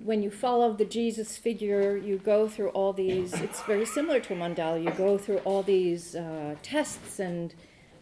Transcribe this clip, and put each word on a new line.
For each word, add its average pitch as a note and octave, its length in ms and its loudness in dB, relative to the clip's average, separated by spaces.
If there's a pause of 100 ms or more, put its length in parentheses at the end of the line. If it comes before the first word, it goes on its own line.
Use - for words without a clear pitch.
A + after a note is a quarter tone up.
when G#3+ 180 2
you G3 80 0
follow A#3+ 440 2
the G#3+ 120 2
Jesus A3 520 -2
figure, G3+ 600 0
you G3 200 -2
go G#3+ 300 4
through G#3+ 220 -2
all G3 240 2
these, F#3 400 0
it's - 300 -6
very G#3+ 220 2
similar D4 340 2
to G#3 140 -6
a F3 40 -4
mandala, E3 460 -2
you E3+ 80 0
go G3 260 2
through G3 220 0
all G3 240 0
these, F3+ 520 2
uh, D#3+ 460 -6
tests - 580 -4
and, F3 360 -4 (460)